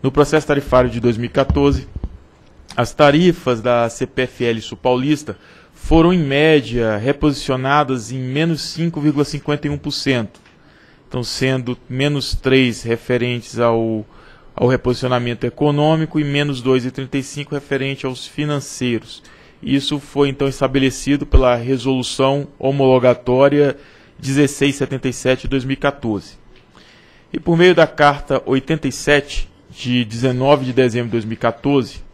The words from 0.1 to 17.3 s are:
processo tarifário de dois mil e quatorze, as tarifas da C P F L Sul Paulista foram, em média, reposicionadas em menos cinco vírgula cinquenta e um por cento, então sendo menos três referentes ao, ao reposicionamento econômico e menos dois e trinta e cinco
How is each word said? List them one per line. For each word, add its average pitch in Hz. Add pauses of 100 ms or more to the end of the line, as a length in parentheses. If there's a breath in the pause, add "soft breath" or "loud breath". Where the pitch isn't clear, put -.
processo 147
tarifário 131
de 117
dois 113
mil 120
e -
quatorze, 139 (880)
as 120
tarifas 151
da 117
C 123
P -
F 127
L 113
Sul -
Paulista 131 (360 soft breath)
foram, 165
em 185
média, 135
reposicionadas 135
em 131
menos 147
cinco 165
vírgula 143
cinquenta 147
e -
um 147
por 147
cento, 123 (680 soft breath)
então 127
sendo 127 (120)
menos 135
três 131
referentes 117
ao, 113 (500 soft breath)
ao -
reposicionamento 123
econômico 151
e 151
menos 143
dois 127
e 127
trinta 135
e 131
cinco 147